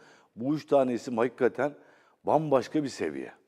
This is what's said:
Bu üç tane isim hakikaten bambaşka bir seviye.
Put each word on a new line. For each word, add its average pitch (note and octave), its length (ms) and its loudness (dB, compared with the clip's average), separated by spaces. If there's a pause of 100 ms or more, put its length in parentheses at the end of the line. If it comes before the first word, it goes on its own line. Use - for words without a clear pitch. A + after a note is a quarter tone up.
(360)
Bu B2+ 180 -4
üç D3 120 -6
tane C3+ 280 2
isim A#2 240 -6
hakikaten B2+ 540 0 (520)
bambaşka C#3+ 580 2
bir C#3 60 -4
seviye. C#2+ 440 -6 (140)